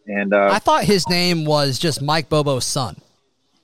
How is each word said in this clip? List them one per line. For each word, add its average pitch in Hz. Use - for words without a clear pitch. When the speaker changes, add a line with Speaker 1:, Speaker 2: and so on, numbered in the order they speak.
Speaker 1:
And, 101
uh, 101
Speaker 2:
I 208
thought 311
his 185
name 175
was 147
just 160
Mike 151
Bobo's 143
son. 127
Speaker 1:
<laughs> -